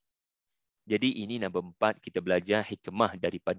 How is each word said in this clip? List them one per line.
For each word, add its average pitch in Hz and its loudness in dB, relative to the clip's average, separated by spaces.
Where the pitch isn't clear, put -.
Jadi 110 2
ini 110 -4
nombor 90 -4
empat, 107 2
kita - -6
belajar 92 2
hikmah 98 -2
daripada 90 -4